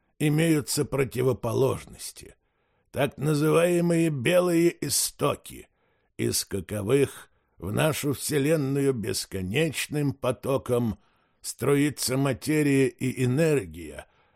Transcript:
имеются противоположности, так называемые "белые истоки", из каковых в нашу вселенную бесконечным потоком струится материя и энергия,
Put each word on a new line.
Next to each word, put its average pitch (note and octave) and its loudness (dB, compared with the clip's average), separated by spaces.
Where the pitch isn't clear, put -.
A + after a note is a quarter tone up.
имеются D3+ 2
противоположности, B2 -2
так C#3 -2
называемые E3 2
"белые E3+ 2
истоки", - -4
из - -2
каковых G#2 -2
в F#2 -8
нашу D3 -2
вселенную C#3 0
бесконечным A#2+ -2
потоком B2 -2
струится C#3 0
материя C#3 2
и B2+ -2
энергия, G#2 0